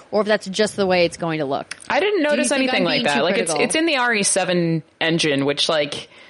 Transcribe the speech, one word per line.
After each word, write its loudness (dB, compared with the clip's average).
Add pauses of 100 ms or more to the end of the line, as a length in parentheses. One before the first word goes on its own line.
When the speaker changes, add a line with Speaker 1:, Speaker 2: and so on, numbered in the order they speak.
(100)
Speaker 1:
or 0
if 0
that's 0
just -2
the 0
way 4
it's -4
going -4
to -2
look. -6 (140)
Speaker 2:
I 0
didn't 0
Speaker 1:
Do 2
you 0
Speaker 2:
notice 0
Speaker 1:
think 0
Speaker 2:
anything 0
Speaker 1:
I'm 2
Speaker 2:
like 0
Speaker 1:
being -2
Speaker 2:
that. 2
Speaker 1:
too 2
Speaker 2:
Like, 0
it's, -2
Speaker 1:
critical? 0
Speaker 2:
it's 0
in 2
the 0
R 0
E 0
seven 0 (180)
engine, 0
which, 0
like, -4 (200)